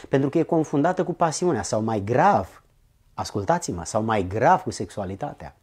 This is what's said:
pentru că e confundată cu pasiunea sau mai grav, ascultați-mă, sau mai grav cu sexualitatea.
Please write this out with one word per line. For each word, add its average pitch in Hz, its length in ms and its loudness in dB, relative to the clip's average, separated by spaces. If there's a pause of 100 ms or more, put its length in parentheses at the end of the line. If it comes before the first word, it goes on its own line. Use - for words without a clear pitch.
pentru 139 200 2
că 165 100 0
e 160 40 4
confundată 160 640 2
cu 175 80 -4
pasiunea 160 500 0
sau 110 200 -2
mai 110 220 0
grav, 123 580 2 (520)
ascultați-mă, 98 720 -2
sau 110 180 -2
mai 110 240 0
grav 120 360 2
cu 117 80 -8
sexualitatea. 98 920 -10